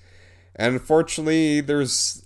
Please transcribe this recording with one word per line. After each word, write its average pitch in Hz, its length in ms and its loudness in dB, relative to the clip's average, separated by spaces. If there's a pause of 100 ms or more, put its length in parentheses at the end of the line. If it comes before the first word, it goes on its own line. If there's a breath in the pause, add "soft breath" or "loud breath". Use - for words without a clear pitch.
(560 soft breath)
And 120 200 0
unfortunately, 156 840 2
there's 143 680 -2